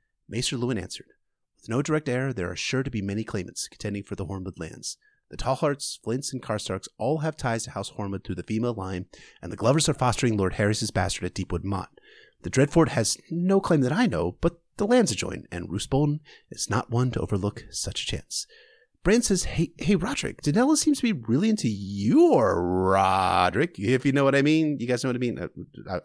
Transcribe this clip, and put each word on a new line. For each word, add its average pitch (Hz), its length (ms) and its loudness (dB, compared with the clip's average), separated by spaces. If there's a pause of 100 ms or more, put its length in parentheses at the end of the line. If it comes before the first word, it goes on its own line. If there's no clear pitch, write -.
(280)
Maester 127 280 -4
Luwin 120 240 -2
answered, - 280 -12 (480)
"With - 120 -16
no 113 120 0
direct 151 280 -2
heir, 131 240 -2
there 92 180 -4
are 90 60 -8
sure - 260 -2
to 127 80 -8
be 110 100 -4
many 101 240 -4
claimants - 440 -8
contending 101 340 -8
for 98 140 -10
the 92 100 -6
Hornwood 95 320 -8
lands. - 400 -10 (320)
The - 60 -14
Tallhearts, 139 680 -2
Flints, 123 300 -4
and 127 100 -8
Karstarks 101 540 -6
all 135 220 -2
have 151 180 -4
ties 113 280 -4
to - 80 -14
House 98 200 -8
Hornwood 98 320 -6
through 95 120 -6
the 87 60 -6
female 110 300 -2
line, 95 340 -8 (360)
and 85 100 -10
the - 40 -10
Glovers 139 320 2
are 151 60 2
fostering 117 420 2
Lord 95 180 2
Harrys's 107 360 0
bastard - 340 -2
at 90 100 -6
Deepwood 87 300 -4
Motte. 95 360 -6 (420)
The - 80 -8
Dreadfort 139 380 4
has - 300 -2 (120)
no 180 300 2
claim 165 220 4
that 127 100 2
I 226 140 2
know, 87 340 -2
but 165 200 -2 (160)
the 202 100 0
lands 233 240 4
adjoin, - 400 -6
and 87 200 -8
Roose - 160 -4
Bolton 147 340 0 (300)
is - 200 -8
not - 200 -2
one 123 200 0
to - 100 -4
overlook 98 500 -4
such - 320 -8
a - 40 -10
chance." - 400 -8 (580)
Bran 220 180 4
says, 190 220 0
"Hey, - 340 -2
hey, 196 180 2
Roderick, 214 460 -4
Danella 240 340 4
seems 294 220 2
to 226 160 0
be 135 120 -6
really 147 220 2
into 214 200 2
your 101 920 4
Roderick, 92 1160 4
if 120 260 2
you 139 80 2
know 139 120 2
what 135 100 4
I 139 80 4
mean. 151 360 2
You 117 80 -6
guys 123 160 0
know 135 60 -2
what 123 80 -2
I 123 40 -6
mean? 120 180 -2
I, - 560 -10
I, 87 100 -4